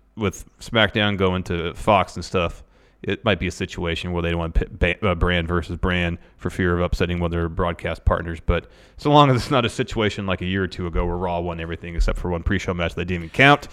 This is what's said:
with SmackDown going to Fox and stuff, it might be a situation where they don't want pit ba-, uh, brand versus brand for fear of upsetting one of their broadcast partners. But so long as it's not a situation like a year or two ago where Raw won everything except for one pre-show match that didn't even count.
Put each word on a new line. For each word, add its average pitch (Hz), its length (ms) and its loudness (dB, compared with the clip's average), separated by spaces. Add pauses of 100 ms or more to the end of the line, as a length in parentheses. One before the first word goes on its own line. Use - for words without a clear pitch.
(160)
with 101 300 -4 (140)
SmackDown 104 580 2
going 92 260 2
to 85 300 -4
Fox 98 420 2
and 90 80 -8
stuff, - 400 -2 (360)
it - 240 -6
might 101 140 2
be 92 80 -4
a 85 60 -2
situation 90 600 -6
where 87 100 -2
they 85 80 -2
don't 85 100 -2
want 82 140 -4
pit - 220 0
ba-, 90 320 0
uh, 90 60 2
brand 87 320 0
versus 87 300 -2
brand 87 420 0 (180)
for 92 140 -6
fear 87 260 0
of 87 60 0
upsetting 87 380 0
one 87 60 0
of 82 40 -2
their 85 180 -2
broadcast 85 560 -4
partners. 85 400 0
But - 220 0 (300)
so 147 160 2
long 147 180 8
as 127 60 4
it's 113 160 -2
not 127 120 4
a 110 40 0
situation 107 580 -2
like 92 140 -2
a 90 40 -6
year 95 200 0
or - 20 0
two 90 220 -6
ago 87 180 0
where 87 100 -2
Raw 87 220 -2
won 87 220 -4
everything 82 340 -8
except - 240 0
for 92 100 -4
one 85 140 -2
pre-show 95 320 -2
match 85 220 -2
that 90 80 -4
didn't 87 180 -4
even 82 80 -12
count. - 420 4